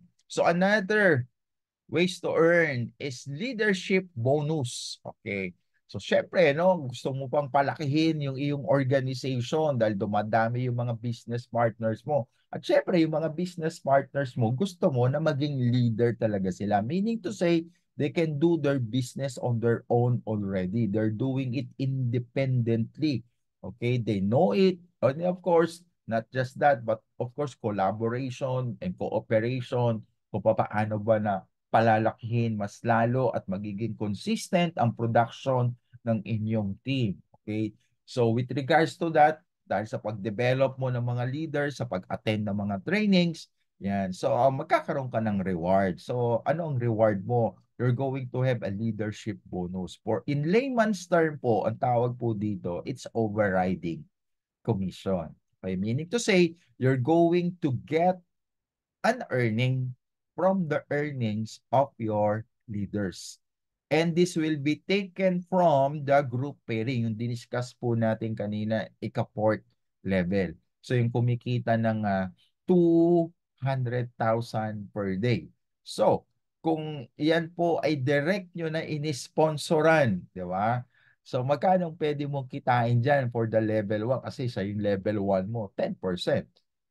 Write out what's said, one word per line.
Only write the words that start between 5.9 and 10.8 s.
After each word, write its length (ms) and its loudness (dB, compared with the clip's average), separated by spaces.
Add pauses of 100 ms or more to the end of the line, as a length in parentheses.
So, 80 -8
syempre, 560 2
no, 320 2
gusto 240 -6
mo 160 -6
pang 240 -2
palakihin 720 0
yung 160 -6
iyong 240 -2
organization 1120 0
dahil 240 2
dumadami 720 0
yung 80 -2
mga 240 -4